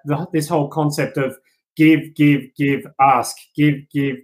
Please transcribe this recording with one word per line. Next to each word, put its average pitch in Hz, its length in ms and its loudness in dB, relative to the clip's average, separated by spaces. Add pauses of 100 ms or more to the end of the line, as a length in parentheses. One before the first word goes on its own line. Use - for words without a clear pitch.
the, 147 300 -4
this 151 140 -2
whole 147 200 -2
concept 147 480 -4
of 131 200 -4 (400)
give, 156 380 4
give, 147 280 2 (140)
give, 139 260 -2 (180)
ask, 131 360 2 (200)
give, 151 200 2 (140)
give, 139 340 -4